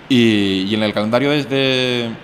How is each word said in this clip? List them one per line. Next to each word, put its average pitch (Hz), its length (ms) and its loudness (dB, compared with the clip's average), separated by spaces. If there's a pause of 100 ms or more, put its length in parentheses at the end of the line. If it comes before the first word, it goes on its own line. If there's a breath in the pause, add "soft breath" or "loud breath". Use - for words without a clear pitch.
Y, 104 600 2
y 107 60 -2
en 107 80 -2
el 104 120 -2
calendario 117 360 0
de, 147 140 0
de, 127 640 -2 (140)